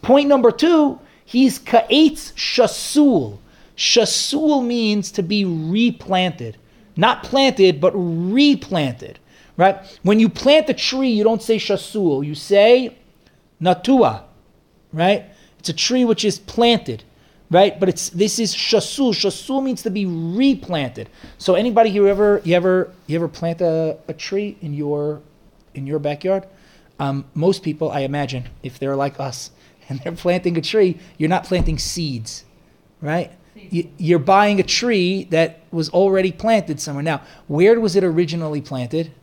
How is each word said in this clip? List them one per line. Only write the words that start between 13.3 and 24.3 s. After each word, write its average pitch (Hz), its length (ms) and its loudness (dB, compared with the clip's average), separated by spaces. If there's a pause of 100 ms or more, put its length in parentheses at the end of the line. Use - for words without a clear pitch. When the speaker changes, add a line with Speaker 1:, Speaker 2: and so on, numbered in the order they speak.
Speaker 1:
natua. 175 640 2 (680)
Right? 180 320 0 (340)
It's - 120 -8
a 151 40 -8
tree 247 300 0
which 220 200 0
is 202 140 -2
planted. 226 640 0 (480)
Right? 180 300 4
But 190 80 2
it's, - 220 -4
this 196 280 -2
is 226 160 -2
shasul. - 560 0
Shasul 208 500 -4
means 262 220 -6
to 220 80 -4
be 196 160 -4
replanted. 170 1000 -2 (300)
So 180 180 2
anybody 226 340 2
who 202 160 2
ever, 202 380 2
you 170 100 2
ever, 185 380 0 (160)
you 151 80 -2
ever 170 100 -2
plant 165 340 -8
a, 160 460 -2
a 151 80 -10
tree 202 460 -8